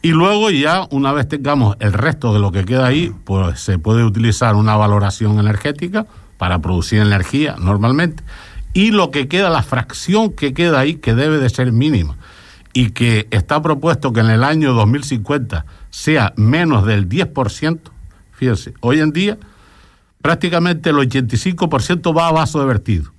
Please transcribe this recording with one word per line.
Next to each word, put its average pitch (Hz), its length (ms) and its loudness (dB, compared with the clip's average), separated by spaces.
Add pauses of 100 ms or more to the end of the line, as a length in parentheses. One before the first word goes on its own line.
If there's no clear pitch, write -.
Y 175 100 0
luego 202 400 2
ya, 160 420 0
una 139 180 0
vez 143 160 0
tengamos 135 540 0
el 104 120 0
resto 123 400 0
de 104 60 2
lo 101 140 2
que 95 120 -2
queda 127 220 0
ahí, 151 260 0 (120)
pues 95 340 -2
se 90 220 -2
puede 110 240 2
utilizar 113 500 2
una 107 220 2
valoración 104 640 2
energética 147 680 -2 (300)
para 90 240 -2
producir 90 400 0
energía 107 580 0
normalmente, 120 640 0 (500)
y 208 200 2
lo 185 180 2
que 139 160 -2
queda, 175 240 0
la 151 140 0
fracción 190 680 -2
que 139 220 -4
queda 165 240 2
ahí, 143 160 0
que 117 220 -2
debe 151 220 2
de 131 120 2
ser 127 220 -2
mínima, 113 440 0 (560)
y 123 180 0
que 113 420 0
está 127 280 0
propuesto 151 520 -2
que 113 80 0
en 113 100 4
el 113 140 2
año 147 280 2
dos 113 140 2
mil 135 160 2
cincuenta 123 640 -4 (240)
sea 135 460 0
menos 117 500 2
del 104 220 0
diez 170 180 -2
por 123 240 -4
ciento. 160 400 -4 (400)
Fíjense, - 480 -4
hoy 135 220 0
en 156 100 2
día 196 260 -2 (840)
prácticamente 170 680 0
el 147 80 2
ochenta 131 360 0
y 117 40 0
cinco 180 300 -2
por 139 140 0
ciento 175 320 -2
va 165 140 2
a 160 40 2
vaso 156 280 0
de 139 60 0
vertido 104 520 0